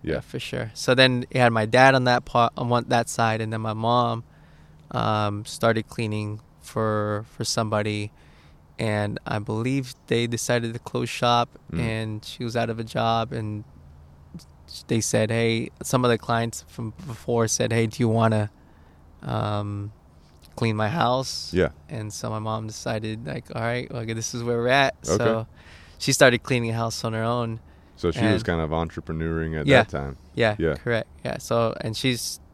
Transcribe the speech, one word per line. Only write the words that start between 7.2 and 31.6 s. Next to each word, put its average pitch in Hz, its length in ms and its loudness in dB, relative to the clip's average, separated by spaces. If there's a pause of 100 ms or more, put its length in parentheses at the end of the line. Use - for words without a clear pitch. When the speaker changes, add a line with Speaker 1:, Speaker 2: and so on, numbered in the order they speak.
Speaker 2:
for - 80 -8
somebody, 104 680 -2 (640)
and 107 480 -2
I 113 140 -4
believe 123 560 -4 (120)
they 120 200 2
decided 117 460 -2
to 120 60 -8
close 123 300 -4
shop, 120 400 2 (240)
Speaker 1:
Mm. - 60 -2
Speaker 2:
and 110 460 -4
she - 180 -10
was 117 120 -6
out 117 140 0
of 113 100 -6
a 113 40 -6
job, 113 500 0
and 107 300 -6 (1200)
they 117 140 0
said, 110 300 2
"Hey," 113 380 0 (140)
some 127 220 0
of 120 60 4
the 113 60 2
clients 117 500 -2
from 113 260 -10 (140)
before 117 400 0
said, 113 240 0
"Hey, 113 160 2
do 110 140 -6
you 117 80 2
wanna, 110 400 2 (760)
um, 104 680 -4 (640)
clean 113 200 0
my 107 140 0
house?" 127 640 -2
Speaker 1:
Yeah. 85 160 4 (200)
Speaker 2:
And 107 240 -8
so - 160 -8
my 110 100 -6
mom 110 280 -6
decided, 110 580 -8
like, 123 200 -10 (100)
"All 117 60 -6
right, 120 300 -4
well, 117 140 -8
this 113 280 -6
is 120 100 -6
where 117 140 0
we're 117 100 0
at." 135 280 4 (120)
Speaker 1:
Okay. 95 100 4
Speaker 2:
So 113 300 0 (500)
she - 160 -2
started 123 300 6
cleaning 117 280 0
the 113 60 -4
house 113 260 -4
on 113 100 -2
her 110 100 -2
own. 117 360 -2 (380)
Speaker 1:
So 87 140 0
she 92 140 -4
was 101 160 2
Speaker 2:
And - 40 -4
Speaker 1:
kind 82 160 0
of 78 100 -2
entrepreneuring 80 880 -2
at 76 80 -2
Speaker 2:
Yeah. 127 160 8
Speaker 1:
that - 60 -2
time. 69 280 -6 (160)
Speaker 2:
Yeah, 110 260 2
Speaker 1:
Yeah. 80 160 2
Speaker 2:
correct. - 320 -4 (160)
Yeah. - 140 -6
So, 117 420 0